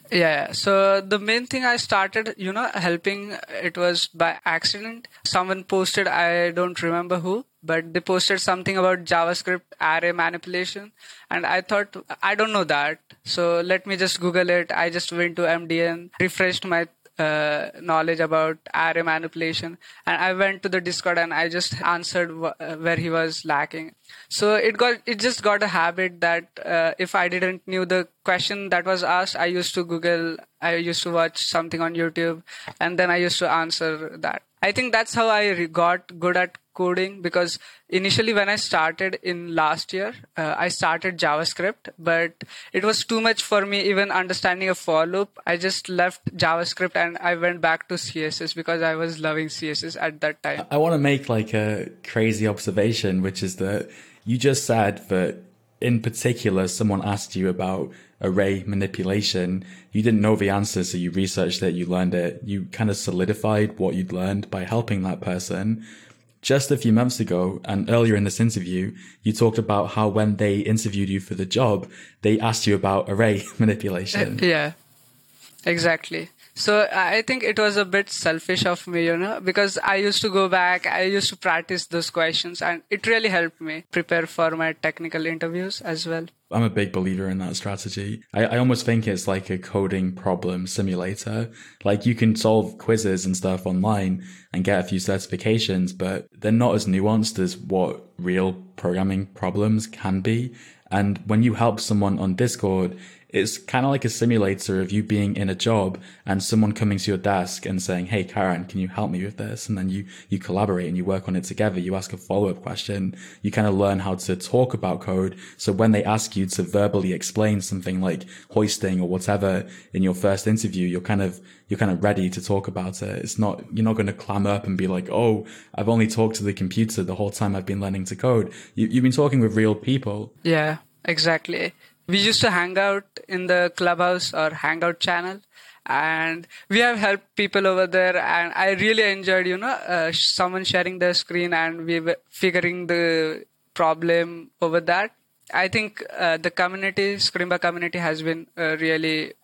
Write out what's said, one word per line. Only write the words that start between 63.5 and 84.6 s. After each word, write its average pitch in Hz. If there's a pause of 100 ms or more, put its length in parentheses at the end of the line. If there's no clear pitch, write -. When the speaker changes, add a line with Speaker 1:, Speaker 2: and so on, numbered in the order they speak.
Speaker 2:
what 95
you'd 90
learned 95
by 95
helping 110
that 92
person. 95 (560)
Just 135
a 135
few 113
months 123
ago, 92
and 98
earlier 117
in 101
this 98
interview, 95 (280)
you 107
talked 113
about 101
how 107
when 107
they 101
interviewed 101
you 95
for 95
the 95
job, 104 (320)
they 107
asked 113
you 101
about 98
array 101
<laughs> -
manipulation. 104
Speaker 1:
Uh, 185
yeah, 156 (920)
exactly. 170 (280)
So 208
I 185
think 254
it 214
was 208
a 202
bit 196
selfish 165
of 175
me, 170
you 170
know, 196
because 185
I 196
used 202
to 220
go 190
back, 180
I 175
used 196
to 190
practice 170
those 170
questions, 170
and 170
it 202
really 226
helped 170
me 156
prepare 170
for 160
my 160